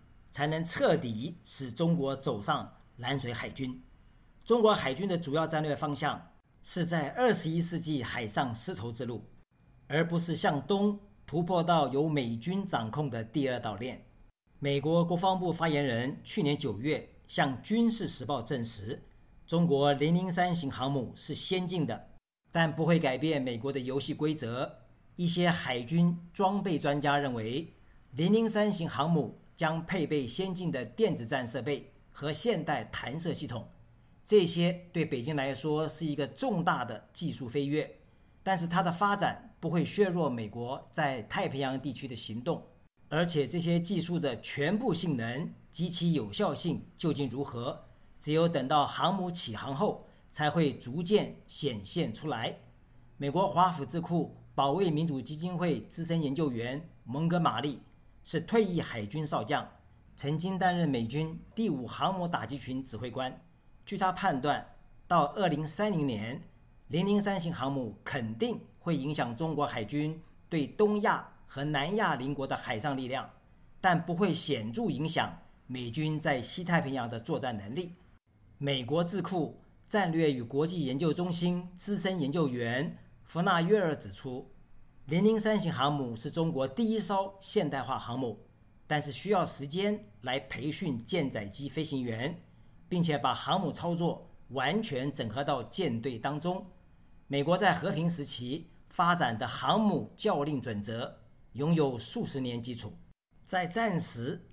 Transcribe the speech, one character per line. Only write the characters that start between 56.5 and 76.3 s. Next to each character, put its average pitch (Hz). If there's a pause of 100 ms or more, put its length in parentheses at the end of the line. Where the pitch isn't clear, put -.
员 123 (160)
蒙 151
哥 175
马 117
利 139 (460)
是 165
退 220
役 175
海 110
军 151
少 143
将， 110 (520)
曾 147
经 185
担 180
任 170
美 117
军 160 (160)
第 220
五 127
航 160
母 180
打 123
击 135
群 131
指 110
挥 123
官。 127 (440)
据 202
他 185
判 175
断， 135 (320)
到 147
二 190
零 156
三 208
零 160
年， 117 (460)
零 190
零 202
三 196
型 165
航 135
母 123
肯 117
定 233 (200)
会 170
影 143
响 120
中 156
国 147
海 127
军 151 (280)
对 143
东 208
亚 180 (220)
和 139
南 151
亚 185
邻 131
国 135
的 135
海 127
上 139
力 127
量， 127 (500)
但 170
不 175
会 175
显 117
著 220
影 143
响 131 (280)
美 123
军 156
在 139